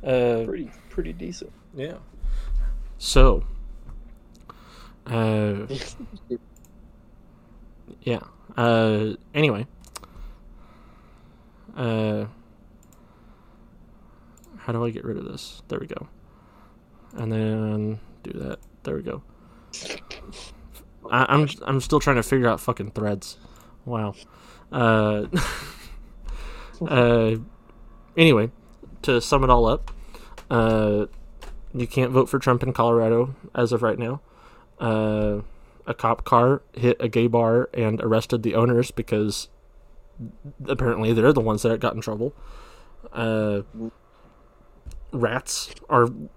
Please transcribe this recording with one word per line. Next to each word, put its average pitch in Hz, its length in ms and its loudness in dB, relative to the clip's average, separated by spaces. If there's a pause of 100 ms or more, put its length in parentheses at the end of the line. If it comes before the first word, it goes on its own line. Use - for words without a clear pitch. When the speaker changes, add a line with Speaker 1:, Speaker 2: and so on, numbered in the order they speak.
Speaker 1:
Uh, 120 380 2
Speaker 2:
Pretty, 123 240 -8 (200)
pretty - 240 -6
decent. 175 380 -12 (220)
Speaker 1:
Yeah. 147 220 -10 (1040)
So, 131 440 6 (1600)
uh, 107 640 0
Speaker 2:
<laughs> - 680 -10 (1600)
Speaker 1:
yeah. 120 180 -2 (380)
Uh, 110 560 2 (200)
anyway. 135 340 0 (2000)
Uh, 107 500 -2 (2250)
how - 160 -10
do 117 120 -2
I 117 40 -2
get 113 140 -8
rid 113 140 -6
of - 80 -10
this? - 420 -14
There - 120 -6
we - 80 -12
go. - 200 -12 (1080)
And 113 160 -6
then 107 680 -2 (240)
do - 160 -12
that. 65 200 -10 (240)
There 71 120 -6
we 71 80 -8
go. - 180 -8 (1900)
I, 123 180 4
I'm, 147 180 4 (160)
I'm 135 180 -2
still 147 180 2
trying 139 160 2
to 117 80 2
figure 127 240 2
out 110 120 2
fucking 104 320 -4
Threads. 104 460 -4 (480)
Wow. 110 300 -4 (560)
Uh, 110 560 2 (1500)
<laughs> 165 60 -6
uh, 117 480 4 (840)
anyway, 127 340 6 (520)
to 120 180 4
sum 139 220 2
it 131 60 2
all 120 160 8
up, 123 260 0 (580)
uh, 107 560 2 (680)
you 123 140 -4
can't 127 240 0
vote 131 180 4
for 139 100 0
Trump 123 240 2
in 131 100 -2
Colorado 117 600 2 (180)
as 120 180 2
of 117 120 0
right - 160 0
now. 131 220 -6 (580)
Uh, 107 600 0 (440)
a 117 80 -6
cop 113 320 -2
car 127 360 4 (120)
hit 117 260 2
a 123 80 -2
gay 117 200 2
bar 117 460 4
and 110 280 0
arrested 113 420 2
the 113 120 0
owners 120 360 4
because 107 580 -2 (1160)
apparently 117 460 0
they're 117 200 6
the 135 80 4
ones 110 200 0
that 113 180 2
got 117 140 0
in 113 80 -8
trouble. 113 320 -4 (800)
Uh, 107 480 0 (1500)
rats 120 580 -2 (200)
are 120 180 6 (300)